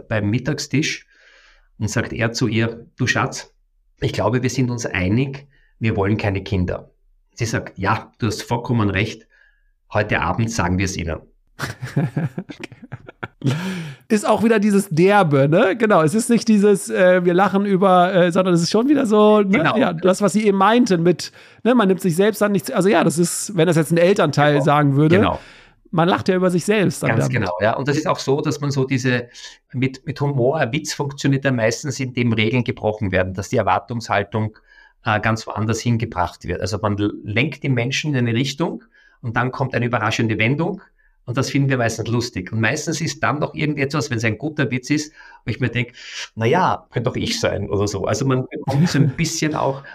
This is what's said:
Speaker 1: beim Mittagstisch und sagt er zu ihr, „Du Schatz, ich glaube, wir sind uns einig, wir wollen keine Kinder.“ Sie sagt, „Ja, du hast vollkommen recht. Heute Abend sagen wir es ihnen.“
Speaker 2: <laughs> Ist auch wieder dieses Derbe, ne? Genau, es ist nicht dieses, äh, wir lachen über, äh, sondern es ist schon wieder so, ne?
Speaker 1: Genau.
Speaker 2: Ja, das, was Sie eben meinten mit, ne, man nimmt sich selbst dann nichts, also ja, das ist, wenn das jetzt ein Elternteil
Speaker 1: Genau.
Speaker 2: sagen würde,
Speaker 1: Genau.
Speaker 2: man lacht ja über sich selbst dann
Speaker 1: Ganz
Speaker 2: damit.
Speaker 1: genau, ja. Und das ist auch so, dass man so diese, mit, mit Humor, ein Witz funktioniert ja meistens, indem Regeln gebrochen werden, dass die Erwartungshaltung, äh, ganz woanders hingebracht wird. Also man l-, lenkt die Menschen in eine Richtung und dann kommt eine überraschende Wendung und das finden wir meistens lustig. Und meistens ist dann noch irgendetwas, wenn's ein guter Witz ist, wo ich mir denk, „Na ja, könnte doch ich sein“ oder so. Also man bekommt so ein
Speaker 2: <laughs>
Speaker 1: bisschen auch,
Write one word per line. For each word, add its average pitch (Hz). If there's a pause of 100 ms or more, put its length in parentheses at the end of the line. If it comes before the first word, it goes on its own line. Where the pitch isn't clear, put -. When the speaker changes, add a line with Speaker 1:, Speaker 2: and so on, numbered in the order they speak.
Speaker 1:
beim 101
Mittagstisch - (720)
und 107
sagt -
er 113
zu 120
ihr, 113
„Du 123
Schatz, - (460)
ich 131
glaube, 110
wir 127
sind 123
uns 117
einig, 110 (320)
wir 110
wollen 98
keine 98
Kinder.“ 90 (440)
Sie 117
sagt, -
„Ja, 95
du 113
hast -
vollkommen 113
recht. 98 (680)
Heute 104
Abend 90
sagen 92
wir 95
es 92
ihnen.“ 82 (380)
Speaker 2:
<laughs> - (2000)
Ist 214
auch 208
wieder 226
dieses 196
Derbe, 160
ne? 233
Genau, 208
es 156
ist 220
nicht 233
dieses, 208
äh, 185
wir 175
lachen 196
über, 185
äh, 175
sondern 185
es 170
ist 170
schon 233
wieder 277
so, 214
ne? 202
Speaker 1:
Genau. 302
Speaker 2:
Ja, 202
das, 180
was 196
Sie 214
eben 196
meinten 196
mit, - (320)
ne, 233
man 220
nimmt 185
sich 170
selbst 202
dann 208
nichts, 196
also 202
ja, 302
das 151
ist, 175
wenn 165
das 165
jetzt 160
ein 170
Elternteil 165
Speaker 1:
Genau. 147
Speaker 2:
sagen 143
würde, 160
Speaker 1:
Genau. 208 (520)
Speaker 2:
man 170
lacht -
ja 185
über 185
sich 180
selbst 208
dann 143
Speaker 1:
Ganz 131
Speaker 2:
damit. 131
Speaker 1:
genau, 92
ja. 110
Und 135
das 147
ist 156
auch 143
so, 139
dass 151
man 143
so 135
diese, 127 (420)
mit, 131
mit 143
Humor, 143
ein 120
Witz 151
funktioniert 139
ja 135
meistens, 123
indem 120
Regeln 113
gebrochen 104
werden, 92
dass 98
die 123
Erwartungshaltung, 107 (480)
äh, 107
ganz 113
woanders 107
hingebracht 113
wird. 87
Also 98
man 101
l-, 104 (100)
lenkt 113
die 143
Menschen 135
in 120
eine 113
Richtung 165 (380)
und 120
dann 123
kommt -
eine 123
überraschende 110
Wendung 147 (440)
und 123
das -
finden 139
wir 131
meistens 113
lustig. -
Und 110
meistens 151
ist -
dann 123
noch 156
irgendetwas, 143
wenn's 113
ein 107
guter 143
Witz 127
ist, 151 (320)
wo 123
ich -
mir 123
denk, 120 (420)
„Na 113
ja, 143
könnte 120
doch -
ich -
sein“ 92
oder 101
so. 92
Also 113
man 127
bekommt 143
so -
ein 131
Speaker 2:
<laughs> -
Speaker 1:
bisschen 156
auch, 135 (120)